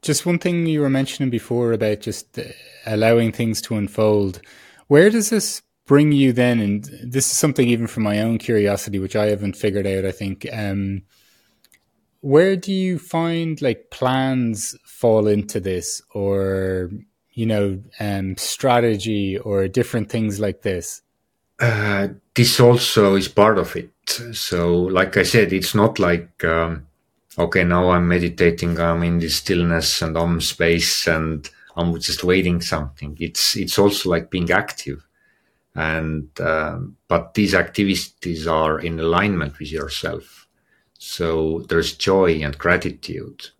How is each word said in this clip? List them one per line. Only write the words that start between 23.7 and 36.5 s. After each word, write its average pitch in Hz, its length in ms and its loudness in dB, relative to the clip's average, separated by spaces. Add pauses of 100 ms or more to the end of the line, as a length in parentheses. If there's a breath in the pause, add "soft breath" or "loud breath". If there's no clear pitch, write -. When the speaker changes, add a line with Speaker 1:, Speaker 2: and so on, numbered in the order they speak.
Speaker 2:
it. 87 160 -8 (420)
So, 87 500 0
like 92 340 0
I 98 60 4
said, 101 300 4
it's 92 220 -2
not 107 240 4
like, 87 460 0
um, 82 420 -2 (520)
okay, 87 260 2
now 87 260 4
I'm 87 160 4
meditating, 85 720 0
I'm 85 240 0
in 87 160 0
this 82 180 -2
stillness 85 640 0
and 80 160 -4
Om 85 240 0
space, - 680 0
and 80 420 -2 (280 soft breath)
I'm 85 220 -2
just - 240 -6
waiting 90 380 2
something. 76 580 -6
It's, - 380 -2
it's 95 220 -4
also, 101 320 2
like, 85 200 -2
being 87 220 -2
active. 76 520 -6 (680)
And, 80 540 -6 (100)
um, 80 600 -4 (100)